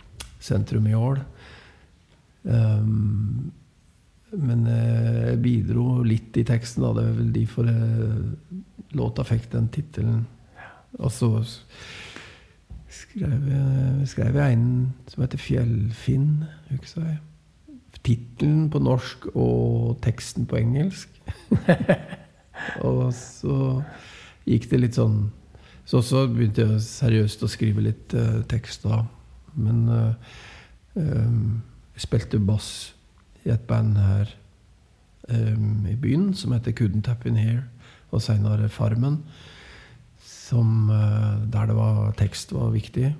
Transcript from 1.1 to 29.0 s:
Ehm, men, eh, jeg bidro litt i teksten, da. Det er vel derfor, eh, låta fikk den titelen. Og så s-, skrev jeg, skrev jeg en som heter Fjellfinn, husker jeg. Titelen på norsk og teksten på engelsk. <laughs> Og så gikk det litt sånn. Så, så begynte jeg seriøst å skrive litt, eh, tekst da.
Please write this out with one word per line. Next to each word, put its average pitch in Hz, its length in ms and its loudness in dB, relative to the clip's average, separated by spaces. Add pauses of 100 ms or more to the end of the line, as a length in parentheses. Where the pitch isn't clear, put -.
Ehm, 110 1040 0 (840)
men, 120 340 0
eh, 117 640 2
jeg 120 120 0
bidro 120 600 2
litt 113 340 0
i 120 80 2
teksten, 117 380 0
da. 120 100 0
Det 113 160 0
er 113 40 0
vel 117 200 0
derfor, 113 360 0
eh, 113 920 -2 (340)
låta 120 300 -2
fikk 117 260 -2
den 113 180 0
titelen. 113 580 -2 (720)
Og 120 120 -2
så 110 320 0
s-, - 180 -8 (1300)
skrev 143 600 -4
jeg, 135 600 0
skrev 123 260 -2
jeg 143 180 4
en 123 400 2 (140)
som - 160 -6
heter 135 160 -4
Fjellfinn, 131 1080 0 (240)
husker 139 320 -6
jeg. 160 160 -4 (840)
Titelen 151 680 0
på 147 100 0
norsk 127 460 -2 (100)
og 120 640 0
teksten - 460 -4
på - 120 -4
engelsk. 139 500 0 (420)
<laughs> - 1300 -2
Og 127 300 2
så 135 720 -2 (640)
gikk 117 240 2
det 131 100 4
litt 120 140 2
sånn. 107 360 2 (540)
Så, 123 180 2
så 131 260 2
begynte 117 380 2
jeg 110 140 2
seriøst 110 640 2
å 107 60 0
skrive 107 340 0
litt, - 320 -2
eh, 113 340 0
tekst - 360 -6
da. 110 200 2 (520)